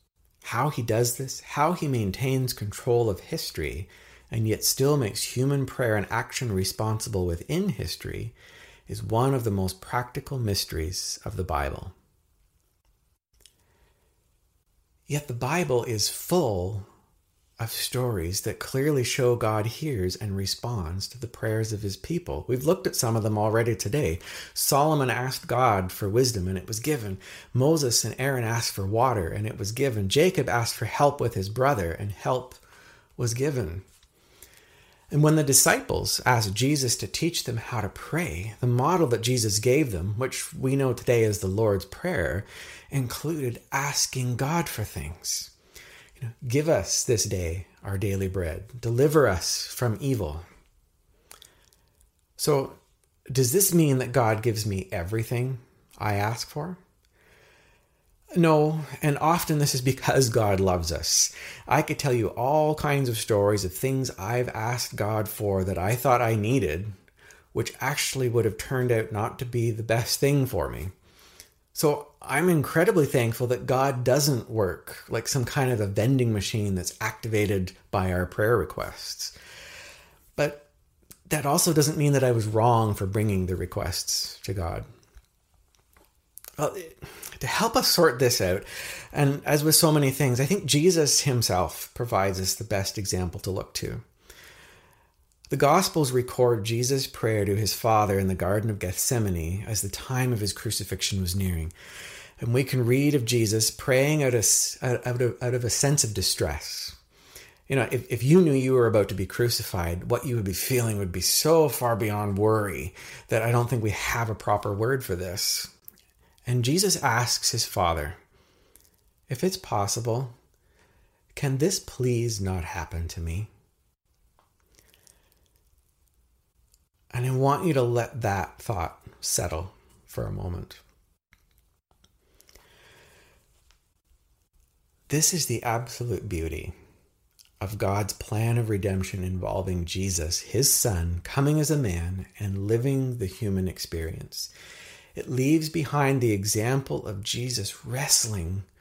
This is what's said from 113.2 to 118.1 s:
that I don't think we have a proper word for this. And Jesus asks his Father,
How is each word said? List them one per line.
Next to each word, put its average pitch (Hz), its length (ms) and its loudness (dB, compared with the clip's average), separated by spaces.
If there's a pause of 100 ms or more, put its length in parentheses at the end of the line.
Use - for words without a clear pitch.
that 113 140 2
I 117 80 2
don't 120 180 2
think 117 140 0
we 107 80 0
have 117 380 -2
a 110 60 -4
proper 104 380 0
word 120 320 0
for 92 120 -2
this. - 520 -4 (800)
And 123 180 0
Jesus 180 380 2
asks 120 480 2
his 110 140 0
Father, 82 520 0 (1120)